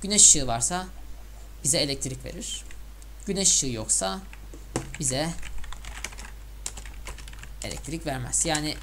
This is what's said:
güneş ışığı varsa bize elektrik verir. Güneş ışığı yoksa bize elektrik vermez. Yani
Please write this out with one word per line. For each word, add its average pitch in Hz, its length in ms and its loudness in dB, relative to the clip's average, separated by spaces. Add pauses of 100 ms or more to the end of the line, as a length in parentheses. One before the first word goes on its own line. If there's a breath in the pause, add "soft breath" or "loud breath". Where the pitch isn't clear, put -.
güneş 202 200 6
ışığı 139 260 10
varsa 147 400 2 (760)
bize 165 140 4
elektrik 139 480 0
verir. - 380 -6 (600)
Güneş 190 240 4
ışığı - 180 6
yoksa 190 520 2 (800)
bize 156 340 0 (2250)
elektrik 139 420 -6
vermez. 127 400 0
Yani 151 380 2